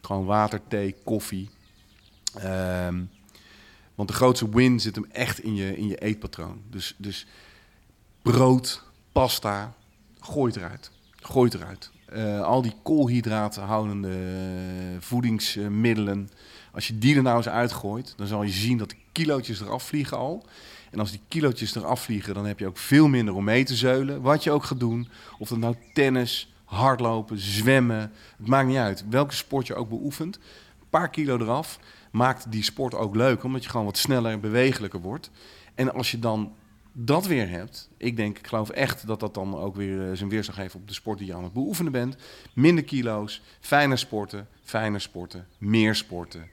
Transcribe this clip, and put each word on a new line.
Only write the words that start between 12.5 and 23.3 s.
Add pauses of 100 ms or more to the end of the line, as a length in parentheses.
die
koolhydraten
houdende,
eh,
voedingsmiddelen. (420)
Als
je
die
er
nou
eens
uitgooit,
dan
zal
je
zien
dat
de (160)
kilootjes
eraf
vliegen
al. (440)
En
als
die
kilootjes
eraf
vliegen,
dan
heb
je
ook
veel
minder